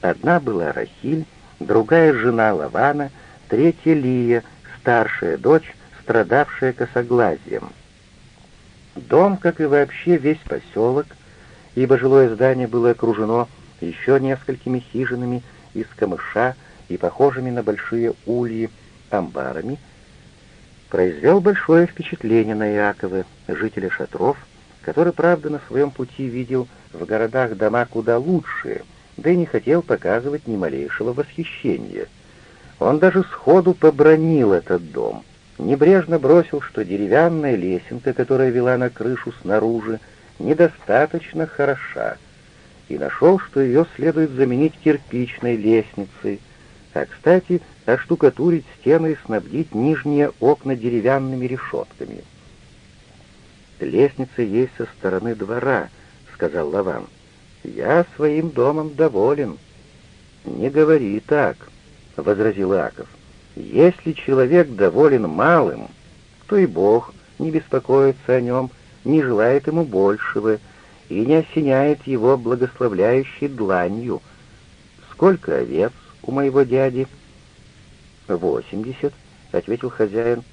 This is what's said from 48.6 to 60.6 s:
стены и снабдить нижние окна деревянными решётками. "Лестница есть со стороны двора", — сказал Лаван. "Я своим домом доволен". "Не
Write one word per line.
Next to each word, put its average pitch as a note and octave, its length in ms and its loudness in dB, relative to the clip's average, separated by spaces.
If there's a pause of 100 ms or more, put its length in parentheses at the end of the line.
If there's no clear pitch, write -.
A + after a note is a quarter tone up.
стены D#3+ 320 2
и D3 120 -6
снабдить A2 500 -6
нижние D3 640 0
окна C3+ 340 0
деревянными B2+ 720 -2
решётками. - 800 -10 (1500)
"Лестница B2+ 640 -2
есть A#2 340 -2
со A#2 100 -8 (120)
стороны F#2+ 360 -4
двора", — A2 540 -2 (460)
сказал D#2+ 360 -4
Лаван. D#2+ 360 -4 (580)
"Я A2 400 0 (120)
своим D3+ 340 -2
домом D3 440 -2
доволен". C3 640 0 (840)
"Не G#2 240 -6